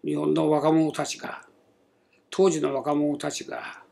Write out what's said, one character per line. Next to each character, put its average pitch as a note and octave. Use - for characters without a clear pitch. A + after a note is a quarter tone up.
日 D3
本 D3+
の D#3
若 D3+
者 D#3+
た D3
ち -
が、 -
当 F#3+
時 D#3+
の C#3+
若 C#3
者 D3
た D3
ち -
が -